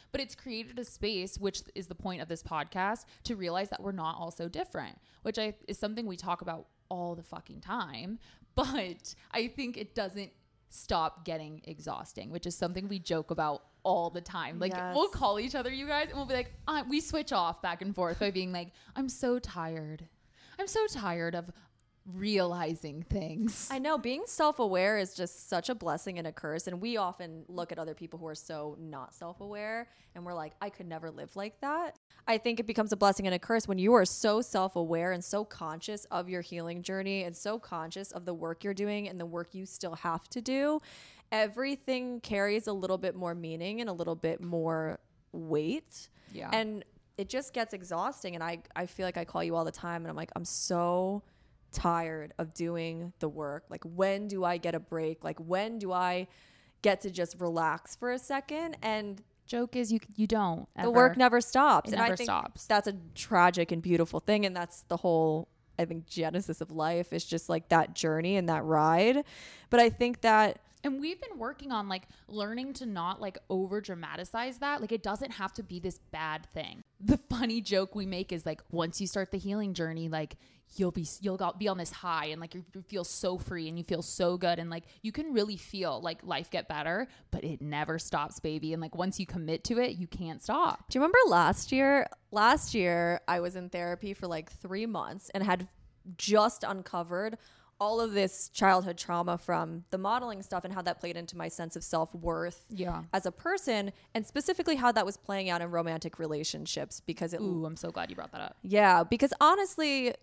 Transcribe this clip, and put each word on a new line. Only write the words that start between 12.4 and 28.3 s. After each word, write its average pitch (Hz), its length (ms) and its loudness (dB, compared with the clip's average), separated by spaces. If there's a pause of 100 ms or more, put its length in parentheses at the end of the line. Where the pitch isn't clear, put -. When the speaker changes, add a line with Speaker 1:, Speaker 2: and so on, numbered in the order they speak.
Speaker 1:
is 175 100 -6
something 185 320 -4
we 196 120 -4
joke 165 320 -2
about 156 320 -2 (180)
all 175 300 2
the 175 100 -8
time. 175 380 -8
Like, 185 140 -2
Speaker 2:
Yes. 180 220 -4
Speaker 1:
we'll 330 140 4
call 208 300 2
each 254 160 -4
other, 254 160 -2
you 269 160 -6
guys, 302 220 0
and - 80 -8
we'll 277 100 -6
be 262 80 0
like, 247 180 -4 (140)
uh, 302 200 0
we 285 120 2
switch 311 340 -2
off 175 280 2
back 175 200 -4
and 190 140 -4
forth 175 240 0
by 202 100 2
being 185 220 -2
like, 175 200 -6 (240)
I'm 269 140 -2
so 247 300 0
tired. 160 680 -8 (520)
I'm 392 80 -4
so 427 180 2
tired 175 480 -2
of 175 160 -6 (680)
realizing 175 880 0
things. 190 680 0
Speaker 2:
I 269 80 -2
know, 294 180 2
being 262 280 -2
self-aware 214 720 2
is 190 180 -2
just - 340 -8
such 175 200 0
a 247 60 0
blessing 175 420 -4
and 165 100 -6
a 156 40 -6
curse. 156 360 -6
And 180 140 -6
we 233 160 -2
often 175 500 -4
look 175 240 -6
at 160 80 -10
other 160 140 -6
people 165 260 -14
who 160 80 -12
are 156 80 -10